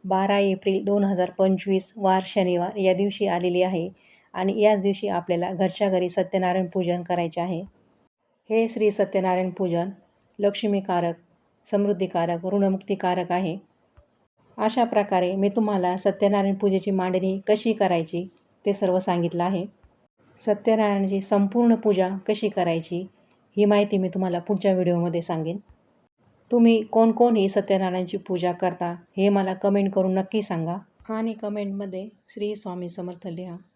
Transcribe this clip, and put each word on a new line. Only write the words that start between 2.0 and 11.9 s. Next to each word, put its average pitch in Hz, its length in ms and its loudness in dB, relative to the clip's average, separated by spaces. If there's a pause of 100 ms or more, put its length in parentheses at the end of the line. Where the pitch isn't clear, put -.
शनिवार 180 500 0
या 190 180 2
दिवशी 196 320 -2
आलेली 180 360 0
आहे 185 280 -2 (420)
आणि 196 300 -2
याच 208 180 4
दिवशी 196 280 -2
आपल्याला 175 440 -2
घरच्या 185 380 0
घरी 180 180 0
सत्यनारायण 185 580 0
पूजन 175 360 -2
करायचे 175 380 -4
आहे. 175 200 -4 (920)
हे 226 180 2
श्री 220 220 2
सत्यनारायण 185 600 0
पूजन 180 400 -2 (480)
लक्ष्मीकारक, 196 760 0 (540)
समृद्धिकारक, 185 760 0